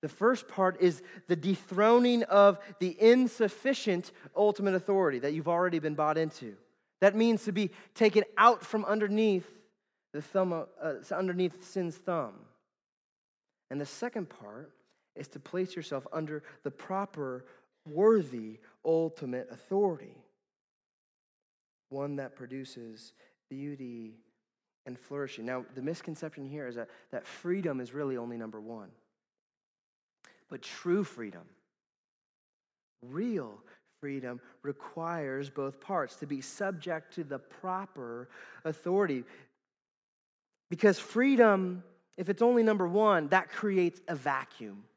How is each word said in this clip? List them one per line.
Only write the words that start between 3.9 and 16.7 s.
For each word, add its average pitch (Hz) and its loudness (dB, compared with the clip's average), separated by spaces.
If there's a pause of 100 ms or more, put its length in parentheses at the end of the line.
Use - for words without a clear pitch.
ultimate 202 4
authority 180 2
that 143 -2
you've 160 -4
already 170 2
been 151 -4
bought 151 2
into. 143 -6 (440)
That 202 6
means 226 4
to 208 -4
be 190 0 (220)
taken 214 6 (120)
out 220 6
from 220 -2
underneath 208 2 (680)
the 147 -8
thumb 185 0
of, 165 -6 (120)
uh, 160 -6
underneath 180 -2
sin's 170 -6
thumb. 139 -6 (1200)
And 139 -8
the 147 -6
second 226 -8
part 110 -18 (440)
is 143 -12
to - -16
place 185 -6
yourself 147 -8
under 151 -6 (200)
the 143 -6